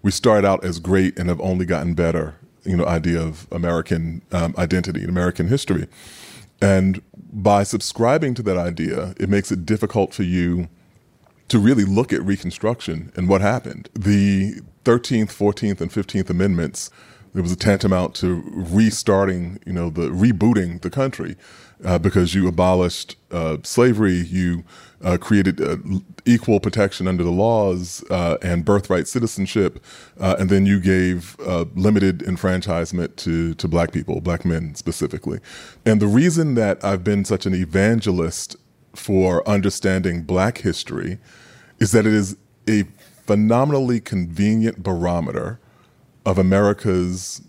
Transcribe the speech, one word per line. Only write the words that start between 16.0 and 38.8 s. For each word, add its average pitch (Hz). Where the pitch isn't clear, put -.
Amendments, 87
it 98
was 87
a 87
tantamount 95
to 90
restarting, 95
you 92
know, 87
the 78
rebooting 95
the 90
country, 131
uh, 90
because 87
you 95
abolished, 90
uh, 82
slavery, 110
you 87
uh, 90
created, 92
uh, 71
l-, 95
equal 113
protection 98
under 90
the 87
laws, 92
uh, 87
and 87
birthright 98
citizenship, 104
uh, 92
and 95
then 98
you 98
gave, 92
uh, 85
limited 95
enfranchisement 90
to, 82
to 87
black 85
people, -
black 85
men 82
specifically. -
And 107
the 104
reason 156
that 107
I've 98
been 101
such 101
an 95
evangelist 92